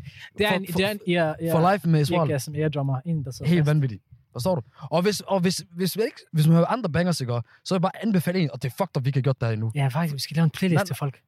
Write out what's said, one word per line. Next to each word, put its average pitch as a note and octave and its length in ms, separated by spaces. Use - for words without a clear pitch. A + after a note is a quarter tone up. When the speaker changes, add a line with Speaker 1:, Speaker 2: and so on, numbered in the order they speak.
Speaker 1:
Det G3+ 80
er G#3+ 40
Speaker 2:
For, G#3 60
Speaker 1:
en, F#3+ 160
Speaker 2:
for, E3+ 60
Speaker 1:
det F#3+ 80
er G#3 40
en, G#3 160
ja, E3+ 340
ja, E3 140
Speaker 2:
for E3 180
life F3+ 160
med D#3+ 120
Israel. D#3+ 300
Speaker 1:
Irka D3 80
som D3 160
airdrummer, C#3+ 500
en, D#3+ 200
der C3+ 60
sidder - 180
Speaker 2:
Helt E3+ 120
Speaker 1:
fast. D3 60
Speaker 2:
vanvittigt. C#3 360
Forstår E3+ 220
du? C3+ 80
Og E3 120
hvis, G3+ 180
og G3 200
hvis, F3+ 300
hvis, F3 260
vi G3 60
ikke, C4+ 140
hvis D#3 140
man E3 100
hører E3+ 100
andre G#3+ 240
bangers, E3+ 300
ikke, A#2+ 200
så - 100
vil - 20
jeg F3 60
bare F#3 200
anbefale F#3 380
en, D3+ 120
og B2 100
det C#3+ 80
er - 80
fucked - 180
up, C3 80
vi B2+ 40
ikke C#3 80
har C3 60
gjort C3+ 180
der A#2 100
endnu. A2 240
Speaker 1:
Ja, C#3+ 140
faktisk, D3+ 260
vi C#3 60
skal - 160
lave E3 80
en D#3 60
playlist F#3 260
Speaker 2:
Nej, G3+ 80
Speaker 1:
til C#3+ 120
folk. C#3+ 320